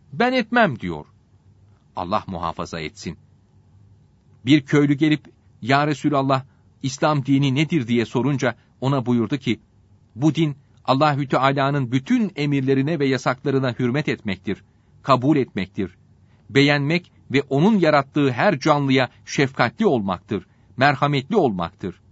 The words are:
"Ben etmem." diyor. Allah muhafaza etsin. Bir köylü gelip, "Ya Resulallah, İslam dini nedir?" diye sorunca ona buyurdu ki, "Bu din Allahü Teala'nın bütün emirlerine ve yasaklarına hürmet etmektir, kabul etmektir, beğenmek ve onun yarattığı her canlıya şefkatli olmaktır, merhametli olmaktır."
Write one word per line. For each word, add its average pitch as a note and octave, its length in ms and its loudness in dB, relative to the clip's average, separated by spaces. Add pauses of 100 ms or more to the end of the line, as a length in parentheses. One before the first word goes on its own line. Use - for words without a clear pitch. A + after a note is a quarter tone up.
(120)
"Ben A#3 200 -2
etmem." A#3 480 0
diyor. D#2+ 260 -8 (880)
Allah F#2 300 -4
muhafaza E2+ 540 -8
etsin. D#2 380 -10 (1300)
Bir C#3+ 140 4
köylü D3 340 2
gelip, D3+ 300 0 (380)
"Ya C#3 240 0
Resulallah, C3+ 580 -2 (380)
İslam C#3+ 440 -2
dini C#3 280 2
nedir?" D3+ 320 0
diye A#2 180 0
sorunca C3 500 -2 (260)
ona C3+ 260 -2
buyurdu A#2+ 300 0
ki, A#2+ 240 -4 (540)
"Bu C#3 200 0
din D3+ 220 -2 (280)
Allahü C#3 440 0
Teala'nın C3+ 640 0
bütün G3 440 0
emirlerine C#3 640 0
ve C#3 80 0
yasaklarına C3 720 -2
hürmet B2+ 300 -2
etmektir, G2+ 560 -6 (380)
kabul C3+ 340 2
etmektir, G2 540 -4 (600)
beğenmek C#3+ 640 0 (180)
ve C3+ 120 2
onun E3+ 360 2
yarattığı D3 540 2
her C#3+ 280 0
canlıya C3+ 500 2 (140)
şefkatli C3+ 640 0
olmaktır, G2 600 -2 (300)
merhametli C#3+ 600 2
olmaktır." F#2+ 640 -2 (120)